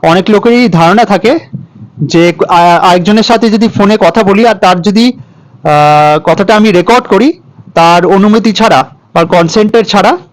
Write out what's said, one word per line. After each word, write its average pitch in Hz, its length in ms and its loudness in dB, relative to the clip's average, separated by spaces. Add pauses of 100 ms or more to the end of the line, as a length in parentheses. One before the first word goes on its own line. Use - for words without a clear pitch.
অনেক 170 260 0
লোকেরই 233 400 0
ধারণা 175 360 2
থাকে 214 340 -2 (580)
যে, 165 360 0 (160)
আ-, 175 320 2
আরেকজনের 185 420 0
সাথে 226 260 0
যদি 214 180 0
ফোনে 208 320 -2
কথা 180 240 0
বলি 202 240 0
আর 214 80 0
তার 180 260 -2
যদি, 220 320 0 (500)
আ, 151 600 2
কথাটা 190 320 0
আমি 214 160 2
রেকর্ড 226 360 0
করি 226 260 0 (400)
তার 170 320 2
অনুমতি 208 480 0
ছাড়া 190 320 0 (280)
বা 170 100 0
কনসেন্টের 185 640 0
ছাড়া 208 320 -2 (160)